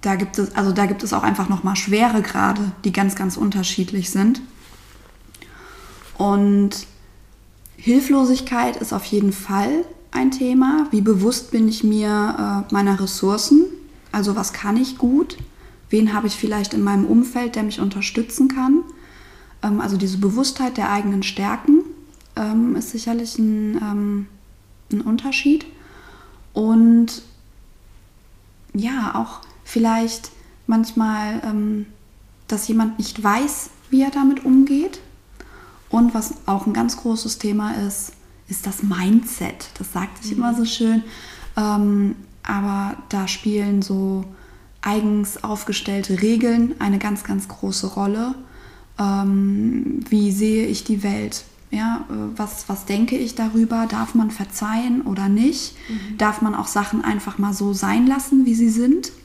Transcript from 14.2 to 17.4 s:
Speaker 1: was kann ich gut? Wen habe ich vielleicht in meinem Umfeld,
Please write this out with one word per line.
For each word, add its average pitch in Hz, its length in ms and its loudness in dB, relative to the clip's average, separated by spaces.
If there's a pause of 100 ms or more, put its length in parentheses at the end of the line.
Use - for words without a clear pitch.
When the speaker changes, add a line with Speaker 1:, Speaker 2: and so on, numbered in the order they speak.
Speaker 1:
was 185 160 -4
kann 208 240 -2
ich 262 220 0
gut? 262 380 2 (520)
Wen 214 240 4
habe 214 140 -2
ich 202 80 -2
vielleicht 214 400 -4
in 214 80 2
meinem 202 220 2
Umfeld, 240 520 2